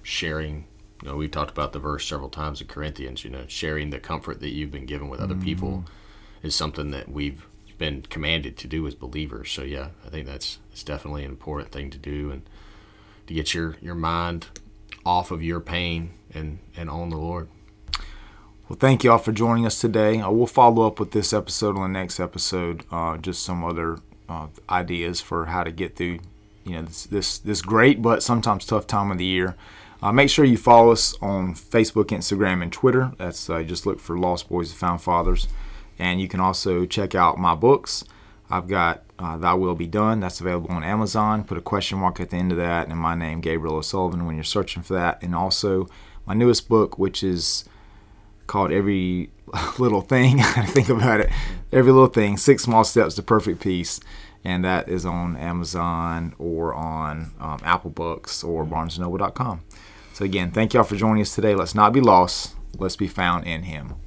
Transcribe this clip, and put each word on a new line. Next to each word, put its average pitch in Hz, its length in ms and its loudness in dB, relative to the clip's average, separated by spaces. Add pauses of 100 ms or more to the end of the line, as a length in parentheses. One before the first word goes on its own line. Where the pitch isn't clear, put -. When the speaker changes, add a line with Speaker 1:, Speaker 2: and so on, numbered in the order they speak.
Speaker 1:
sharing, 78 600 -6 (360)
you - 80 -16
know, 69 60 -8
we've 76 160 -6
talked 73 200 -6
about 71 220 -6
the 73 60 -8
verse 71 280 -6
several 71 220 -8
times 76 320 -8
in 69 60 -16
Corinthians, 71 560 -10
you 58 60 -14
know, 65 180 -12
sharing 76 420 -6
the 69 100 -10
comfort 78 420 -10
that 73 80 -6
you've 73 220 -8
been 69 140 -12
given 69 240 -10
with - 100 -12
other 95 160 -4
people 92 340 -4
Speaker 2:
Mm-hmm. - 760 -12
Speaker 1:
is 78 80 -4
something 76 360 -6
that 67 200 -10
we've 71 340 -8 (320)
been 71 260 -6
commanded 76 540 -4
to - 100 -16
do 80 200 -6
as - 80 -10
believers. 64 560 -10
So, 67 120 -10
yeah, 69 260 -10 (160)
I - 40 -16
think 76 180 -10
that's, 67 320 -12 (120)
it's - 120 -18
definitely 73 400 -10
an 67 80 -12
important 73 400 -10
thing 69 200 -10
to 69 60 -16
do 73 340 -8
and 67 120 -12 (840)
to 80 60 -12
get 78 200 -2
your, 82 280 -4
your 87 140 -10
mind 85 520 -4 (580)
off 90 260 -2
of 80 120 -6
your 85 160 -4
pain 85 520 -4 (220)
and, 78 260 -8 (160)
and 82 140 -10
on 85 200 -8
the 80 80 -6
Lord. 82 300 -6 (1200)
Speaker 2:
Well, - 100 -12
thank 131 240 4
you 123 80 8
all 117 60 8
for 113 140 0
joining 117 340 2
us - 160 -2
today. 110 380 4
Uh, 101 120 -2
we'll 117 160 4
follow 117 400 6
up 107 120 -2
with 98 120 -4
this 104 220 0
episode 104 440 0
on 95 140 -2
the 95 80 -2
next 90 200 -8
episode, 87 720 -4
uh, 82 260 -4
just 85 260 -8
some 87 220 -4
other, 82 340 -4 (300)
uh, 78 180 -10 (220)
ideas 87 500 -2
for 85 280 -6
how 87 160 -4
to 85 80 -6
get 82 260 -8
through, 87 220 -4 (440)
you 90 100 -10
know, 80 100 -8
this, 82 240 -12
this, 98 320 -4
this 104 220 -4
great 113 400 4
but 113 220 2
sometimes 110 420 0
tough 107 220 -2
time 101 240 -2
of 90 60 -4
the 90 80 -2
year. 92 300 0 (460)
Uh, 98 100 0
make 139 180 6
sure 151 160 6
you 120 120 6
follow 117 340 10
us - 300 2
on 95 320 -2
Facebook, 110 520 2
Instagram, 92 580 0
and 85 80 -6
Twitter. 127 460 2
That's, 87 320 -8
uh, 82 140 -2
just 85 220 -6
look 101 140 -2
for 85 180 -6
Lost 90 320 -2
Boys 87 200 -4
and - 100 -16
Found 87 220 -2
Fathers. 87 460 2 (520)
And 90 220 0
you 92 80 -2
can 92 100 -4
also 92 460 0
check 95 280 -4
out 87 240 4
my 85 180 2
books. 120 480 2 (460)
I've 90 180 -4
got, 87 360 2 (160)
uh, 82 180 -8
Thy 87 160 2
Will 90 220 0
Be 85 100 -6
Done. 107 360 0
That's 90 180 -6
available 87 320 -4
on 85 120 -4
Amazon. 107 600 0
Put 92 140 -6
a 80 40 -6
question 98 380 -2
mark 92 220 0
at 87 100 -8
the 90 60 -4
end 90 140 0
of 85 60 0
that 85 300 -2
and 80 100 -6
my 82 180 -2
name, 82 260 -4
Gabriel 80 340 -2
O'Sullivan, 87 500 -2
when 82 100 -4
you're 78 100 -6
searching - 360 -4
for 87 120 -6
that. 87 280 0
And 87 140 -4
also 95 520 0 (380)
my 104 80 -6
newest 117 360 4
book, 110 280 4
which 92 240 -2
is 90 440 -2 (840)
called 98 240 0
Every 92 580 0 (240)
<laughs> - 240 -4
Little 110 240 4
Thing. 127 380 6
<laughs> - 20 6
I 110 240 2
think 117 240 4
about 117 300 4
it. - 100 4 (420)
Every 127 200 8
Little 131 160 10
Thing, 104 300 4
Six 135 260 6
Small 113 200 6
Steps 104 320 4
to 98 80 -6
Perfect 101 380 2
Peace. 90 380 -2 (440)
And 90 220 0
that 92 240 2
is 87 160 -2
on 87 320 -2
Amazon 85 1040 -4
or 82 340 -4
on, 80 680 -6
um, 73 240 -8
Apple 85 280 2
Books - 520 -8
or 82 220 -2
barnes 80 320 -4
and 90 60 -4
noble 87 160 -4
dot 95 160 -2
com. 110 260 -6 (520)
So 101 120 -6
again, 92 260 0
thank 107 220 0
y'all 120 100 8
for 104 120 0
joining 107 260 2
us - 140 -2
today. 104 200 2
Let's 92 200 -2
not 104 180 8
be 135 80 6
lost. 92 540 6 (220)
Let's 92 180 -4
be 98 120 -2
found 87 380 0
in 85 180 -6
Him. 76 300 -10 (140)